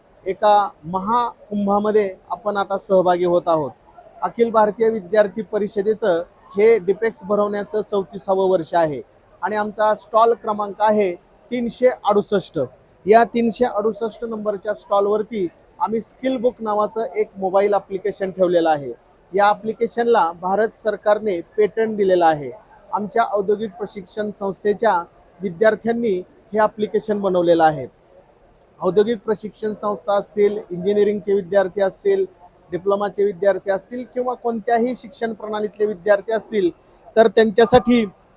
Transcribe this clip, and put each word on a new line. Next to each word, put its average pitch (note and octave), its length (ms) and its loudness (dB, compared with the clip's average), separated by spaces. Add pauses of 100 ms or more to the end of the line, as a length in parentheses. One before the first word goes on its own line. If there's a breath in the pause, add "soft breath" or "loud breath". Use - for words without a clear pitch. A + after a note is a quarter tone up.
(260)
एका G3+ 420 2 (160)
महाकुंभामध्ये G3+ 1300 -2 (140)
आपण G3+ 260 -4
आता G3 220 -4
सहभागी F3+ 460 2
होत F3 220 2
आहोत. D#3 240 0 (520)
अखिल A#3 280 0
भारतीय A3 380 2
विद्यार्थी G#3 540 0
परिषदेचं G3+ 800 -2 (340)
हे A3 220 4
डिपेक्स G3 460 -2
भरवण्याचं G#3 560 -2
चौतीसावं F#3+ 680 -2
वर्ष F3 240 -2
आहे D3+ 280 0 (400)
आणि G3 140 -4
आमचा G#3+ 380 0
स्टॉल A3+ 380 2
क्रमांक G#3 460 -2
आहे G#3 360 2 (360)
तीनशे B3 380 0
अडुसष्ट. G3+ 720 0 (460)
या A3+ 180 6
तीनशे A#3 400 0
अडुसष्ट G#3+ 600 -4
नंबरच्या G#3+ 500 -6
स्टॉलवरती G3+ 760 0 (320)
आम्ही G#3 200 -2
स्किल C4 360 -4
बुक A#3+ 240 0
नावाचं G#3+ 440 -2 (120)
एक G#3+ 200 -2
मोबाईल G3 380 0
ॲप्लिकेशन F#3+ 560 -4
ठेवलेलं E3+ 400 2
आहे. C#3+ 220 -2 (420)
या G3+ 140 4
ॲप्लिकेशनला A3 840 0
भारत F#3+ 440 -2
सरकारने G#3 640 -2
पेटंट A3 560 -2
दिलेलं F#3 300 4
आहे. D3 240 0 (420)
आमच्या G#3 400 -2
औद्योगिक G#3 380 -2
प्रशिक्षण G#3 600 -10
संस्थेच्या G3 720 -2 (360)
विद्यार्थ्यांनी G#3+ 800 0 (340)
हे G#3 60 -2
ॲप्लिकेशन G#3 640 -2
बनवलेलं F3 440 4
आहे. D3 360 0 (840)
औद्योगिक G3+ 420 0
प्रशिक्षण G#3+ 500 -6
संस्था G#3 380 -6
असतील, G3+ 460 0 (120)
इंजिनिअरिंगचे G3+ 640 0
विद्यार्थी F#3+ 460 0
असतील, F#3+ 460 0 (440)
डिप्लोमाचे G3 540 -2
विद्यार्थी G3 460 0
असतील A#3 340 -6 (100)
किंवा B3 200 -4
कोणत्याही A#3 600 -2
शिक्षण A3+ 360 -8
प्रणालीतले G#3+ 540 -4
विद्यार्थी G3+ 460 0
असतील, G#3 380 0 (460 soft breath)
तर A3+ 100 6
त्यांच्यासाठी A3+ 800 4 (300)